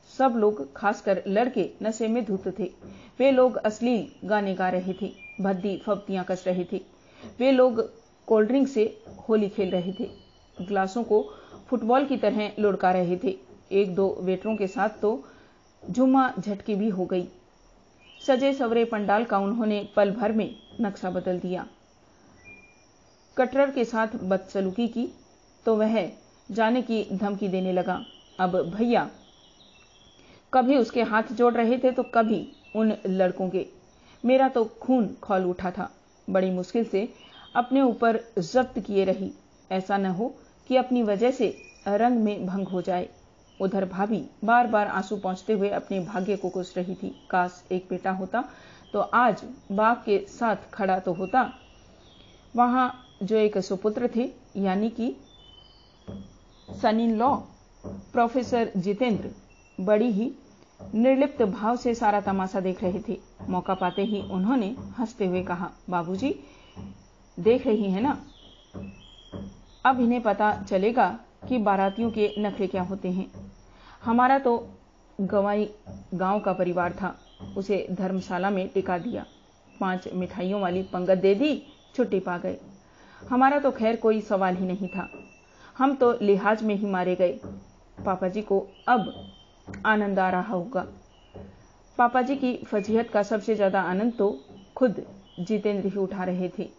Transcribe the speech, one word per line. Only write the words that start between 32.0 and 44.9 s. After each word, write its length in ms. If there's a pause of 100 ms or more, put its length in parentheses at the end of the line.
कभी 440 (280)
उन 180 (140)
लड़कों 420
के। 160 (600)
मेरा 240
तो 140 (180)
खून 260 (140)
खौल 240
उठा 260
था। 180 (400)
बड़ी 220
मुश्किल 340
से 220 (480)
अपने 260
ऊपर 380 (200)
जब्त 400
किए 260
रही, 260 (400)
ऐसा 260
न 80
हो 300 (320)
कि 80
अपनी 280
वजह 280
से 260 (300)
रंग 360
में 220
भंग 220
हो 140
जाए। 280 (500)
उधर 260
भाभी 380 (200)
बार 240
बार 200
आंसू 300